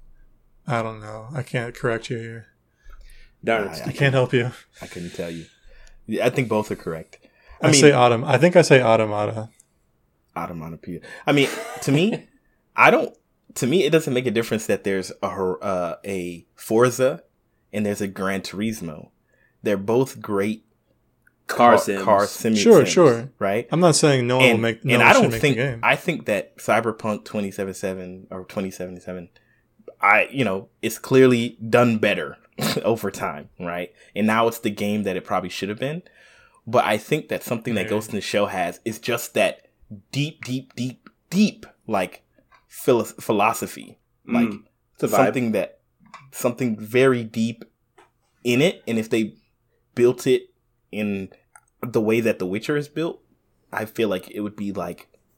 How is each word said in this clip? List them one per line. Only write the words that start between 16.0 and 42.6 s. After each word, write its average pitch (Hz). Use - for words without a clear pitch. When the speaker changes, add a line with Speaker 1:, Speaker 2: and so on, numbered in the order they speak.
Speaker 3:
a 87
Forza 127
and 107
there's 101
a 101
Gran 95
Turismo. 92
They're 107
both 113
great 104
Speaker 2:
Car 120
Speaker 3:
car, 110
Speaker 2:
sims. 98
Speaker 3:
car 101
simu-, 110
Speaker 1:
Sure, 208
Speaker 3:
sims, 101
Speaker 1:
sure. 135
Speaker 3:
right? 104
Speaker 1:
I'm 156
not 175
saying 135
no 123
one 131
Speaker 3:
And, 120
Speaker 1:
will 110
make, 113
no 120
Speaker 3:
and 117
Speaker 1:
one 120
Speaker 3:
I 180
Speaker 1:
should 262
Speaker 3:
don't 147
Speaker 1:
make 113
Speaker 3:
think, 139
Speaker 1:
the 117
game. 127
Speaker 3:
I 120
think -
that 101
Cyberpunk 110
twenty 101
seventy-seven 92
or 92
twenty 95
seventy-seven, 90
I, 101
you 135
know, 98
it's 110
clearly 127
done 120
better 92
<laughs> -
over 107
time, 78
right? 87
And 107
now 113
it's 113
the 110
game 104
that 95
it 87
probably 92
should -
have 110
been. 151
But 117
I 107
think -
that -
something 117
that 101
Speaker 1:
Maybe. -
Speaker 3:
Ghost 107
in -
the 101
Shell 104
has 90
is 110
just -
that 98
deep, 147
deep, 131
deep, 123
deep, 202
like, 95